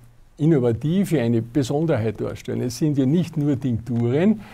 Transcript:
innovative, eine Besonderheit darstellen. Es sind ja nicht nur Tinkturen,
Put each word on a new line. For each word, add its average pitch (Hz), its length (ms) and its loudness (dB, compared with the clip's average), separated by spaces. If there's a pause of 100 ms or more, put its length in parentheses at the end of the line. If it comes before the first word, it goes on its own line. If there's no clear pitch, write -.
(360)
innovative, 147 840 2
eine 117 200 2
Besonderheit 123 800 -2
darstellen. 117 420 -6
Es 123 140 -6
sind 151 220 0
ja 131 80 4
nicht 160 300 0
nur 143 220 0
Tinkturen, 127 840 0 (140)